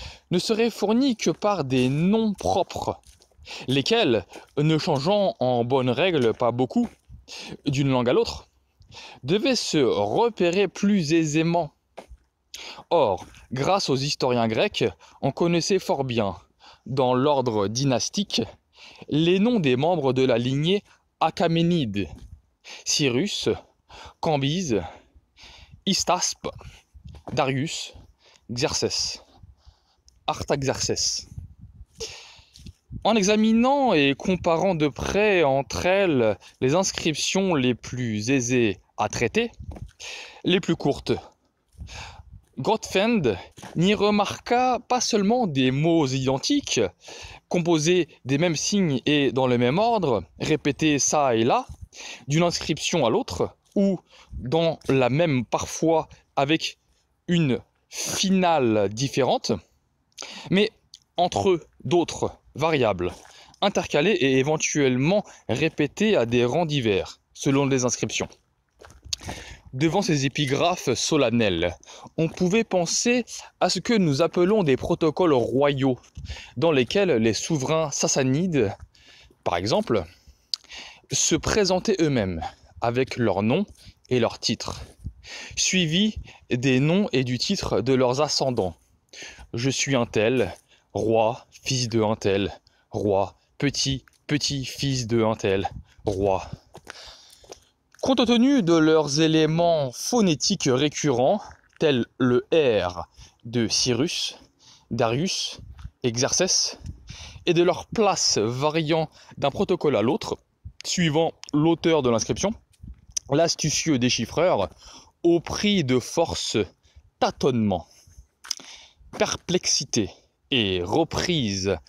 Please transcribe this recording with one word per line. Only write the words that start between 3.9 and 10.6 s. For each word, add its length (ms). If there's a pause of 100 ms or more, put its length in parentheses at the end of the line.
ne 220
changeant 600
en 260
bonne 260
règle 420
pas 180
beaucoup 380 (800)
d'une 240
langue 180
à 60
l'autre, 340 (720)
devaient 320
se 240
repérer 880